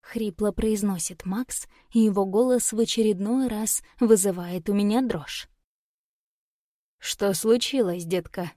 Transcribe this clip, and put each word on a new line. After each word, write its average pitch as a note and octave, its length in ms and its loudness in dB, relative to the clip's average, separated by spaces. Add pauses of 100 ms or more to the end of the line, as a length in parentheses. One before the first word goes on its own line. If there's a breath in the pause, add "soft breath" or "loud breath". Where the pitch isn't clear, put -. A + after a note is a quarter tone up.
хрипло G#3 520 -4
произносит G3+ 720 -2
Макс, G3+ 400 -6 (240 soft breath)
и A#3 80 2
его G3+ 260 4
голос A#3 480 2
в G#3+ 60 -4
очередной A3 680 0
раз G#3+ 340 -4 (160 soft breath)
вызывает F#3 720 2
у G3+ 40 2
меня G#3 280 2
дрожь. F3+ 460 -6 (1500)
«Что - 360 -2
случилось, A3 720 0
детка?» F3 520 -6